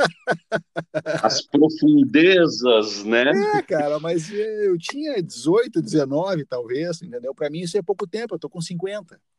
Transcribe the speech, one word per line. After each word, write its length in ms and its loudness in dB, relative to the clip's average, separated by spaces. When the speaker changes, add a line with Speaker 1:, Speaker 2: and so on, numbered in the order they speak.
Speaker 1:
As 180 0
profundezas, 1600 4
né? 300 2
Speaker 2:
É, 60 0
cara, 360 -2
mas 320 -4
eu 480 -2
tinha 420 -6
dezoito, 640 0
dezenove, 640 -2
talvez, 580 -6
entendeu? 320 -10
Pra 160 -6
mim 120 -8
isso 140 -6
é 60 0
pouco 240 -4
tempo, 300 -8
eu 20 -10
tô 100 -12
com 120 -14
cinquenta. 600 -10